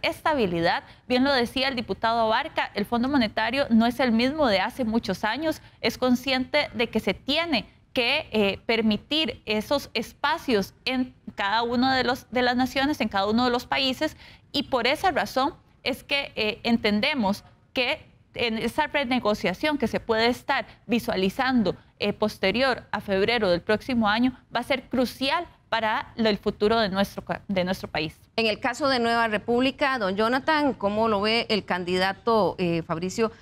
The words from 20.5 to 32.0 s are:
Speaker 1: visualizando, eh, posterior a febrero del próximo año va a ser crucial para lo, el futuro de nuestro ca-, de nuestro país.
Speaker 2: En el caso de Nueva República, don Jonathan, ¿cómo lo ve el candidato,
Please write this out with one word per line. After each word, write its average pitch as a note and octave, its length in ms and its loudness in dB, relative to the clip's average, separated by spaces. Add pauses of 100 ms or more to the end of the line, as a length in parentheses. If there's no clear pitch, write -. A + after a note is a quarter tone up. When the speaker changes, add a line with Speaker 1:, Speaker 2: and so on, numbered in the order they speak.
Speaker 1:
visualizando, A3 880 0 (240)
eh, G3+ 140 -2
posterior G#3+ 800 0
a G#3 100 -6
febrero G#3 480 0
del F3 140 2
próximo A3 440 0
año A#3+ 320 2 (160)
va A#3 60 -2
a - 20 -4
ser C4 280 -2
crucial C4+ 560 -2 (240)
para A3+ 460 -2
lo, A3 120 2
el G#3 80 2
futuro G#3+ 420 0
de G3+ 120 2
nuestro G3 340 -2
ca-, - 240 -8
de F#3+ 160 0
nuestro F#3+ 240 -4
país. D#3 320 -6 (160)
Speaker 2:
En A3+ 80 0
el G#3 160 -2
caso C4+ 300 -2
de C4 80 2
Nueva A#3 300 2
República, B3 680 0
don G3 180 -2
Jonathan, C4 580 2
¿cómo G#3 340 0
lo G3+ 140 2
ve A3+ 260 0
el G#3+ 160 0
candidato, F#3 920 0